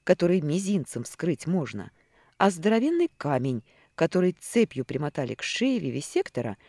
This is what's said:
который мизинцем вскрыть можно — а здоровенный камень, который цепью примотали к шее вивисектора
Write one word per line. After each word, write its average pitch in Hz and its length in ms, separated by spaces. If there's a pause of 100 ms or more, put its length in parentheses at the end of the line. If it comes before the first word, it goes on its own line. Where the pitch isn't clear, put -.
который 180 360
мизинцем 160 640
вскрыть - 420
можно — 139 440 (480)
а 196 120
здоровенный 226 640
камень, 127 460 (320)
который 180 380
цепью - 520
примотали 135 500
к - 80
шее 254 360
вивисектора 135 800 (120)